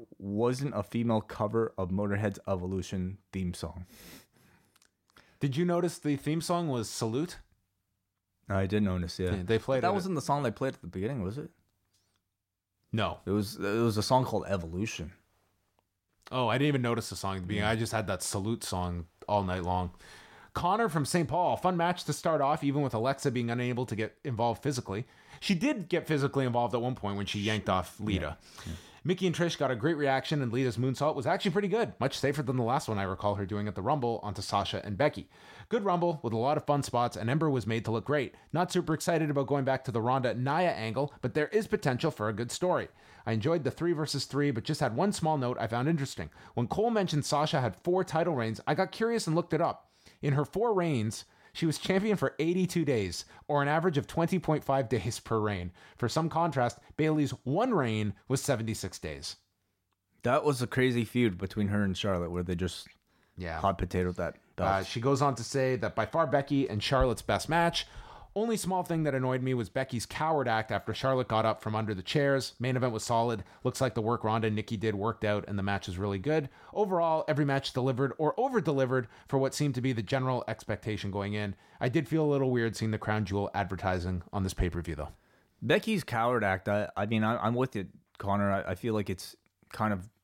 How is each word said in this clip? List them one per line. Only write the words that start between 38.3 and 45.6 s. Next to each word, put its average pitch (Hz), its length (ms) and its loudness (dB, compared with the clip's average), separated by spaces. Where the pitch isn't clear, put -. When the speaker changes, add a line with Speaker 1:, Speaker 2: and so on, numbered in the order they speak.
Speaker 2:
Not 175 200 0
super 175 200 0
excited 160 380 0
about 139 160 0
going 139 180 0
back 131 200 0
to 120 80 -4
the 110 100 0
Ronda 123 320 2
Nia 143 380 2
angle, 113 500 -4
but 127 120 -2
there 151 140 0
is 208 200 0
potential 147 420 0
for 107 180 -2
a 110 60 -2
good 117 160 -4
story. 165 380 0
I 110 80 -2
enjoyed 143 300 0
the 127 80 0
three 165 220 0
versus 147 320 -2
three, 143 260 2
but 113 140 -2
just - 160 -2
had 117 160 0
one 196 160 2
small 156 260 0
note 123 220 0